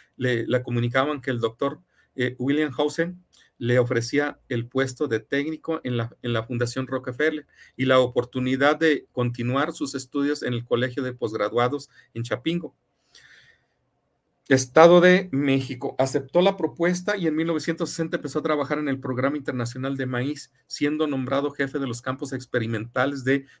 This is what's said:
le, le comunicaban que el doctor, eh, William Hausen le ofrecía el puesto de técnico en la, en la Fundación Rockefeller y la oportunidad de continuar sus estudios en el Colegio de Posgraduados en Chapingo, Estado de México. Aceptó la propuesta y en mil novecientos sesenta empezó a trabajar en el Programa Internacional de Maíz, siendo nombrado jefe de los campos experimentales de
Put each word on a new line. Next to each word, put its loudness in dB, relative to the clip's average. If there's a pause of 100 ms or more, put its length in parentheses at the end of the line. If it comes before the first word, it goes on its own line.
(160)
le, 0
le 0
comunicaban 0
que -6
el -2
doctor, -2 (380)
eh, -2
William 0
Hausen -2 (360)
le 2
ofrecía 0
el -4
puesto -2
de 0
técnico -4
en -2
la, -4
en -4
la -2
Fundación -4
Rockefeller -4 (300)
y -2
la 6
oportunidad 2
de 2
continuar -2
sus -6
estudios -2
en -4
el -6
Colegio -2
de -6
Posgraduados -2 (220)
en -6
Chapingo, -4 (1700)
Estado 8
de 6
México. -2
Aceptó 2
la 4
propuesta -2
y -2
en 0
mil 0
novecientos -2
sesenta -4
empezó -4
a -12
trabajar -2
en -4
el -4
Programa -2
Internacional -4
de -4
Maíz, -6 (140)
siendo -2
nombrado -2
jefe -4
de -4
los -6
campos -6
experimentales -2
de 0 (140)